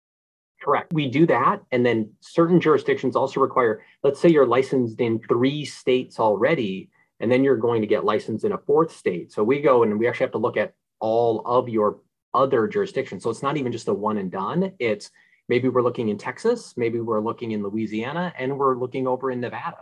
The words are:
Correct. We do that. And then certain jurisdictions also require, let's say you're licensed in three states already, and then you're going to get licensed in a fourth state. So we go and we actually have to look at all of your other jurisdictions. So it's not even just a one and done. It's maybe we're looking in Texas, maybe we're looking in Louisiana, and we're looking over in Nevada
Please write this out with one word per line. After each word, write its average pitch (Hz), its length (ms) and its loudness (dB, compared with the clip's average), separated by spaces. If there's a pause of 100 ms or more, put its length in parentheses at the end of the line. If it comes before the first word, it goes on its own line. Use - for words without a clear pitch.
(600)
Correct. 135 320 -2
We 147 160 -2
do 147 160 4
that. 160 460 2
And 123 140 2
then 113 360 0
certain 170 400 4
jurisdictions 135 540 0
also 131 260 0
require, 117 420 2 (200)
let's 139 160 0
say 175 100 6
you're 151 160 8
licensed 123 560 0
in 113 260 0
three 135 380 0
states - 540 -2
already, 107 720 0 (280)
and 113 120 -2
then 131 120 4
you're 135 140 4
going 117 240 0
to 104 60 -2
get 104 180 0
licensed 107 400 -2
in 104 60 0
a 95 80 -4
fourth 160 320 2
state. 87 400 -6
So 107 120 -2
we 139 180 2
go 131 200 4
and 107 180 2
we 117 80 2
actually 120 180 0
have - 80 -6
to 117 40 -6
look 113 200 -2
at 104 180 -4 (240)
all 113 460 0
of 123 220 0
your 107 320 -2 (340)
other 131 340 2
jurisdictions. 101 560 -4
So 120 60 -2
it's 113 140 -8
not 143 140 -2
even 123 140 -4
just 117 160 -8
a 110 60 0
one 104 240 -2
and 92 140 -6
done. 135 480 -4
It's 110 320 -4 (380)
maybe 123 180 2
we're 123 160 2
looking 120 260 -2
in 101 80 -4
Texas, - 600 -6
maybe 117 220 -2
we're 113 220 -2
looking 113 300 -6
in 104 100 -4
Louisiana, 110 760 -6
and 131 200 -4
we're 135 200 2
looking 127 280 -4
over 127 260 -2
in 123 80 -6
Nevada 110 420 -8